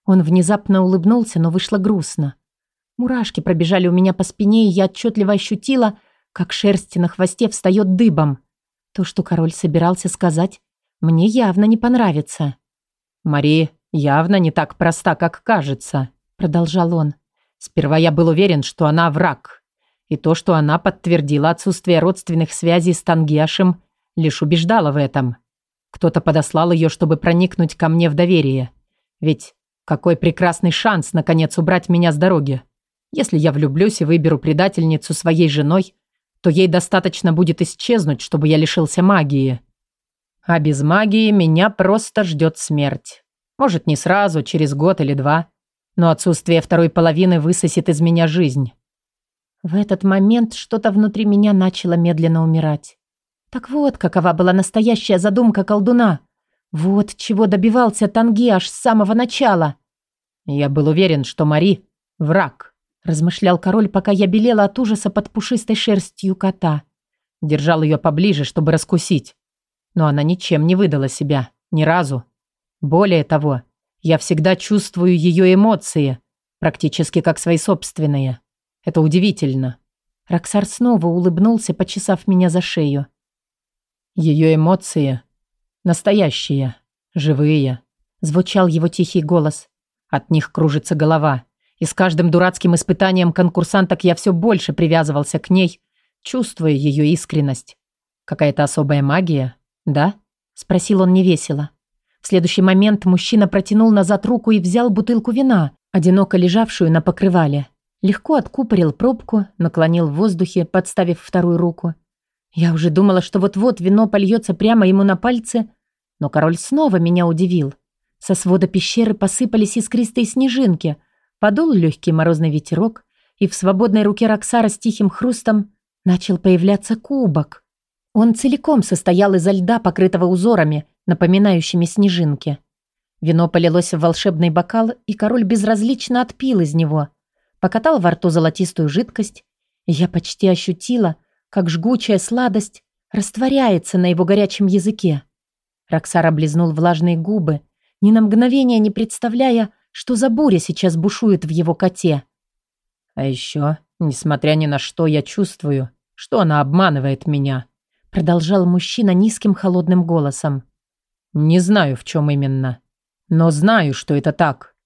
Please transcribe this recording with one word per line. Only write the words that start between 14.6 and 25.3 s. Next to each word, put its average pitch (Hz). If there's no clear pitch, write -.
проста, 170
как -
кажется», 139
продолжал 170
он. 156
«Сперва 151
я 165
был 160
уверен, 165
что -
она 160
враг. 156
И 151
то, 160
что -
она 151
подтвердила 156
отсутствие 170
родственных 165
связей 170
с -
Тангиашем, 160
лишь 156
убеждало 165
в 139
этом. 135